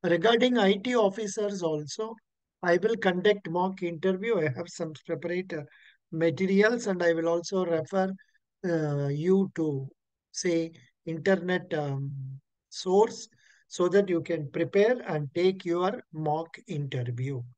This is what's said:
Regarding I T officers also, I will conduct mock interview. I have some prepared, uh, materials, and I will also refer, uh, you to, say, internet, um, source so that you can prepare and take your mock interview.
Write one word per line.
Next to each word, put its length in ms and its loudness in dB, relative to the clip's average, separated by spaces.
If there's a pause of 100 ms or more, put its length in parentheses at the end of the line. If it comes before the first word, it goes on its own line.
Regarding 540 4
I 160 4
T 240 -2
officers 640 -2
also, 520 -4 (480)
I 140 4
will 200 0
conduct 520 2
mock 340 -2
interview. 560 0
I 100 2
have 180 -8
some 240 -8 (140)
prepared, 480 -6
uh, 80 -6 (500)
materials, 760 2
and 160 -2
I 100 6
will 160 0
also 340 -2
refer, 480 0 (560)
uh, 420 0
you 460 2
to, 320 -2 (440)
say, 400 -2 (340)
internet, 680 -2
um, 360 -4 (580)
source 580 2 (400)
so 220 0
that 200 4
you 120 0
can 300 -6
prepare 560 2
and 260 -4
take 320 0
your 380 -2 (100)
mock 440 -4 (100)
interview. 720 -6 (160)